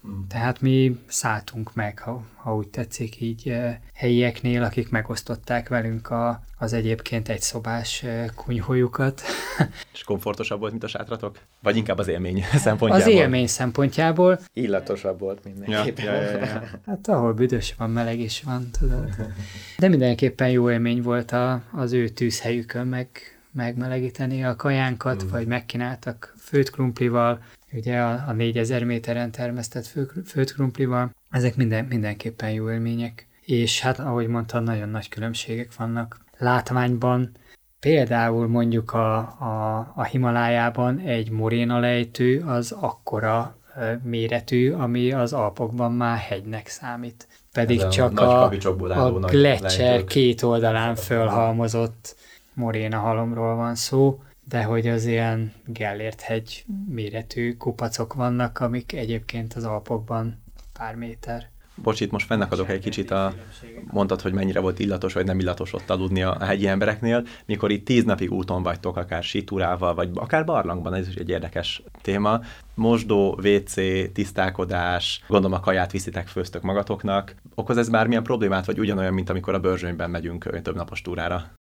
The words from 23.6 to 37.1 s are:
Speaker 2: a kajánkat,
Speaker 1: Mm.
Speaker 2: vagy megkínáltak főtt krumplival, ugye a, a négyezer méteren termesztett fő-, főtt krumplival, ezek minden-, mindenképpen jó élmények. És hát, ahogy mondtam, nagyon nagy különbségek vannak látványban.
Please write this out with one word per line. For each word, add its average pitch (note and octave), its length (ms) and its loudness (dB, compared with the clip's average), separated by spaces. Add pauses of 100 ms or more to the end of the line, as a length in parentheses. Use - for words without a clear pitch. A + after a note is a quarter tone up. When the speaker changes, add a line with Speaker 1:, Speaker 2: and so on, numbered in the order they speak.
Speaker 2:
a B2 120 0
kajánkat, B2+ 680 0
Speaker 1:
Mm. F#2+ 40 -4
Speaker 2:
vagy A2+ 180 -2
megkínáltak A#2+ 920 -6
főtt C#3 320 0
krumplival, A#2+ 680 2 (320)
ugye A#2+ 260 -2
a, A#2+ 280 0
a B2+ 60 -4
négyezer A#2 520 0
méteren A#2+ 460 -2
termesztett A#2+ 560 -6
fő-, C#3 240 -4 (160)
főtt C3+ 260 0
krumplival, B2 580 0 (200)
ezek B2 260 2
minden-, A2+ 320 2
mindenképpen A2 600 -4
jó A2 200 -2
élmények. A#2 560 -4 (180)
És A#2 360 2
hát, C3 180 2
ahogy A#2+ 280 -2
mondtam, A#2 380 -2
nagyon G#2+ 240 -2
nagy G#2+ 200 -6
különbségek A#2 680 -6
vannak A#2 400 -4 (220)
látványban. B2 920 2 (500)